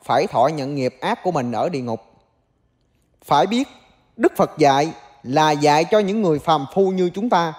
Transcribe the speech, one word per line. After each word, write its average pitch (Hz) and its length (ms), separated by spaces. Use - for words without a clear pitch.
phải 139 240
thọ 127 200
nhận 147 280
nghiệp 131 260
ác 196 220
của 185 80
mình 127 220
ở 117 160
địa 151 120
ngục? 117 200
Phải 151 220
biết, 240 220
Đức 233 200
Phật 165 220
dạy 143 340
là 156 280
dạy 147 340
cho 214 140
những 208 240
người 160 160
phàm 147 360
phu 190 160
như 185 240
chúng 226 160
ta 170 280